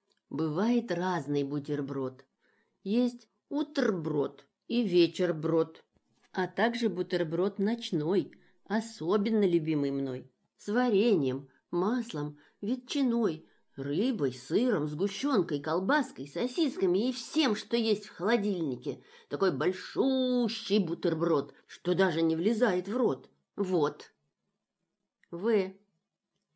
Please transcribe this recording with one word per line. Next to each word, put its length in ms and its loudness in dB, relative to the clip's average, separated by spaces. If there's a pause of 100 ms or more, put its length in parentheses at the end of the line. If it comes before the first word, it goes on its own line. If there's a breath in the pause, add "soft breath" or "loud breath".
(300)
Бывает 600 0
разный 520 -2
бутерброд. 800 -6 (580)
Есть 440 0 (220)
утрброд 1000 -2 (200)
и 160 0
вечерброд, 1000 2 (480)
а 140 -2
также 420 0
бутерброд 680 -2
ночной, 760 0 (320 soft breath)
особенно 840 0
любимый 440 2
мной, 380 -4 (280)
с 100 -12
вареньем, 800 2 (240 soft breath)
маслом, 680 -2 (220 loud breath)
ветчиной, 880 -2 (300 soft breath)
рыбой, 560 -2
сыром, 560 0
сгущенкой, 720 -2
колбаской, 680 -2
сосисками 840 0
и 40 -4
всем, 420 0
что 220 -4
есть 300 0
в 60 -20
холодильнике. 880 -2 (280 loud breath)
Такой 260 0
большущий 1200 0
бутерброд, 760 0 (140)
что 280 -2
даже 260 2
не 140 2
влезает 540 2
в 80 -2
рот. 320 0 (260)
Вот. 560 0 (1200)
В. 400 2 (840)